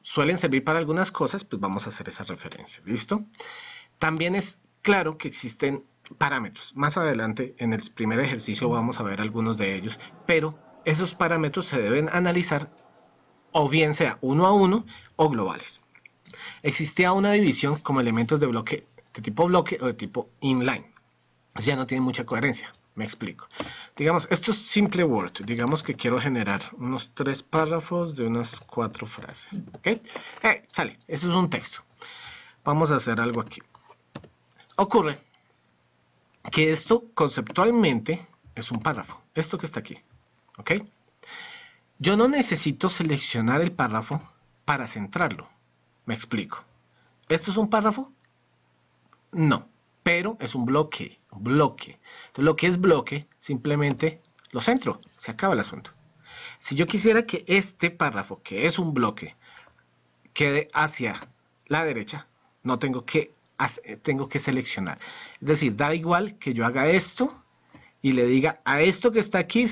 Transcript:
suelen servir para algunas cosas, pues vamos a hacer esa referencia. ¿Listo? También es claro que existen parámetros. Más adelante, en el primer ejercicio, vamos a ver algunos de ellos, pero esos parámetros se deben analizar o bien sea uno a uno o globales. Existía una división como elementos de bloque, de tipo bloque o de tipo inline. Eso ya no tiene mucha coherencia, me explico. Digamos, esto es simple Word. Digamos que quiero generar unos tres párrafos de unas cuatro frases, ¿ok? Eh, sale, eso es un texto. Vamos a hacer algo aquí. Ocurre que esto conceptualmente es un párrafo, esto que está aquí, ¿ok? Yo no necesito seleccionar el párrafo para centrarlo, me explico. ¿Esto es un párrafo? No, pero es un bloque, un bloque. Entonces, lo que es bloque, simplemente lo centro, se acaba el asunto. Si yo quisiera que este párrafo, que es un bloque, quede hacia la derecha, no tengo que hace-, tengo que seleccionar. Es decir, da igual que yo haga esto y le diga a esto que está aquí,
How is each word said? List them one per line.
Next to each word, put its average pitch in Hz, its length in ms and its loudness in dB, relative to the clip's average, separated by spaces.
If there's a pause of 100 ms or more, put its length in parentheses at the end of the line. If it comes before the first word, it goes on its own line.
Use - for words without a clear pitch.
suelen 156 340 2
servir 135 260 2
para 156 140 2
algunas 165 340 0
cosas, 196 340 -2
pues 107 140 -8
vamos 98 280 -4
a - 20 -8
hacer 95 200 -12
esa 101 160 -10
referencia. - 600 -12
¿Listo? 120 400 -2 (720)
También 160 380 0
es 196 240 -4 (240)
claro 170 340 2
que 147 120 -8
existen 139 540 -4 (360)
parámetros. 135 560 -4
Más 143 220 0
adelante, 123 600 -2
en 113 160 0
el 107 160 -2
primer 113 300 0
ejercicio, 123 500 -2
vamos 117 300 0
a 117 40 -4
ver 98 160 -4
algunos 110 380 -2
de 98 160 0
ellos, 98 240 -8 (300)
pero 156 320 2 (260)
esos 160 300 0
parámetros 165 500 0
se 127 160 -2
deben 131 320 2
analizar 175 580 2 (800)
o 151 160 4
bien 151 280 4
sea 135 260 0
uno 143 240 4
a 196 80 8
uno 196 320 6 (300)
o 156 140 6
globales. - 520 -4 (800)
Existía 160 520 2
una 202 180 4
división 151 480 4
como 135 200 0
elementos 117 400 2
de 151 60 4
bloque, 117 400 -2 (280)
de - 80 -12
tipo 120 240 0
bloque 175 340 2
o 127 60 -2
de 120 80 0
tipo 110 340 -6 (140)
inline. 131 500 0 (600)
Eso 110 140 -6
ya 143 80 4
no 131 100 -2
tiene 131 160 -2
mucha 123 240 -2
coherencia, 120 480 -4 (220)
me 107 80 -8
explico. - 440 -10 (480)
Digamos, 160 360 0
esto 175 180 0
es 214 80 0
simple 196 460 2
Word. 101 420 -2
Digamos 120 380 -2
que - 100 -4
quiero 123 240 0
generar 110 460 -2 (160)
unos 123 340 -6
tres 135 300 -4
párrafos 160 720 -2
de 123 100 -2
unas 117 340 -2
cuatro 110 460 -6
frases, - 560 -12 (160)
¿ok? - 100 -10 (540)
Eh, 220 300 0
sale, - 260 -6 (100)
eso 160 220 -4
es 175 60 2
un 180 120 4
texto. - 340 -6 (840)
Vamos 151 260 2
a 147 60 4
hacer 113 260 0
algo 117 180 -2
aquí. - 220 -10 (1160)
Ocurre 190 420 2 (1300)
que 156 200 4
esto 226 420 2
conceptualmente 160 1120 2 (280)
es 113 160 -8
un 117 80 -4
párrafo, 123 420 -4 (140)
esto 160 240 -4
que 156 80 -8
está 117 140 -8
aquí, - 180 -14 (580)
¿ok? 104 140 -4 (1300)
Yo 190 180 4
no 233 100 8
necesito 190 640 2
seleccionar 143 720 0
el 170 120 0
párrafo 113 540 -2 (380)
para 131 220 -2
centrarlo, 110 600 -4 (600)
me 113 80 -2
explico. - 480 -6 (640)
¿Esto 160 220 0
es 190 60 -4
un 214 120 2
párrafo? 220 420 0 (1200)
No, 156 320 4 (360)
pero 180 360 0
es 117 140 -6
un 127 100 -2
bloque, 147 560 0 (120)
un 101 120 -12
bloque. 135 540 2 (300)
Entonces, 135 180 -2
lo 156 100 6
que 165 120 2
es 180 120 2
bloque, 147 480 4 (120)
simplemente 147 800 0 (300)
lo 120 100 -4
centro, - 400 0 (160)
se - 140 -10
acaba 190 240 2
el 107 40 4
asunto. - 300 -8 (680)
Si - 160 -4
yo 165 100 2
quisiera 220 400 4
que 185 220 -6
este 190 420 0
párrafo, 113 540 -4
que 120 240 -2
es 165 100 -2
un 170 160 0
bloque, 113 420 -2 (1000)
quede 147 380 0
hacia 147 480 -2 (460)
la 156 180 0
derecha, 131 440 -6 (340)
no 127 160 -2
tengo 127 280 -4
que - 280 -2 (240)
hace-, 110 400 -6
tengo 135 320 -4
que - 80 -4
seleccionar. 123 640 -4 (420)
Es 135 60 -6
decir, 147 280 2
da 143 200 0
igual 175 420 0
que 131 160 -4
yo 113 100 0
haga 131 240 2
esto 185 480 2 (680)
y 135 80 4
le 123 160 6
diga 131 380 2
a 139 160 2
esto 190 300 4
que 220 80 2
está 196 200 2
aquí, 233 320 2